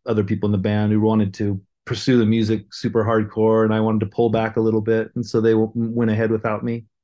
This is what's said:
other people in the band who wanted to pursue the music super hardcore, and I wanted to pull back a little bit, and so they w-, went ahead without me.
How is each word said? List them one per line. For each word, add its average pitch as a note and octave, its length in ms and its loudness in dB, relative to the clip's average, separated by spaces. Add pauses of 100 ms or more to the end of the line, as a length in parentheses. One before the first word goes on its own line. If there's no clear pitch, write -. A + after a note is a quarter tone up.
other G#2+ 180 0
people G#2 240 -2
in G#2 40 0
the G2+ 60 0
band G#2 340 0
who G#2+ 80 2
wanted G#2+ 340 2
to G2+ 260 -4 (260)
pursue B2 320 0
the A2 80 4
music A2 460 0
super A2+ 320 -2
hardcore, A2 600 2
and G#2+ 100 2
I A2 60 2
wanted A2 200 0
to G#2 60 -2
pull A#2 240 0
back A2 260 -2
a A#2 40 2
little A2 200 0
bit, A2 340 -2
and A#2+ 120 -6
so A#2 140 -2
they A2+ 120 4
w-, A2 220 2
went A#2 360 -2
ahead A2 200 0
without G#2+ 340 -2
me. A#2 220 -6 (180)